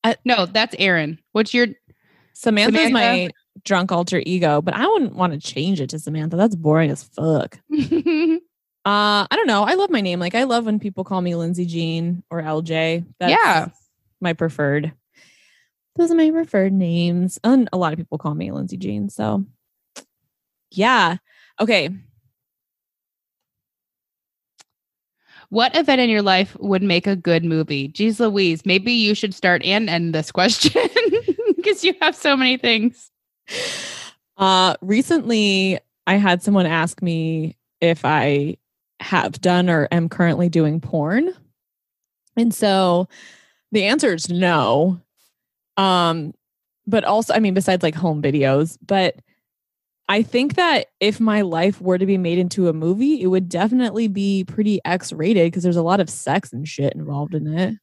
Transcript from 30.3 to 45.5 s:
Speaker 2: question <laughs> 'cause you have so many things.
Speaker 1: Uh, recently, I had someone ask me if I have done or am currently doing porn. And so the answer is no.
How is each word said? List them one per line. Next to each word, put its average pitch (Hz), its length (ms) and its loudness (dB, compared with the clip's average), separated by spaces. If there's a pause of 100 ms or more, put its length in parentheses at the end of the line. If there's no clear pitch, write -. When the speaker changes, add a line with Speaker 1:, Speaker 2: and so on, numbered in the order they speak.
Speaker 2:
question 220 400 2 (500)
<laughs> 392 420 -2
'cause 392 200 0
you 359 180 2
have 311 140 0
so 277 200 0
many 262 220 2
things. 233 540 -2 (1200)
Speaker 1:
Uh, 190 460 4
recently, 208 1000 0 (260)
I 190 100 4
had 185 280 2
someone 196 220 2
ask 165 360 -2
me 160 540 -4 (240)
if 170 240 0
I 143 540 0 (420)
have - 400 -4
done 180 300 2
or 160 220 0
am 165 180 0
currently 175 400 0
doing 160 320 0
porn. 180 480 -2 (1040)
And 233 180 2
so 185 540 2 (640)
the 208 140 0
answer 208 280 2
is 160 160 -6
no. 175 680 2 (800)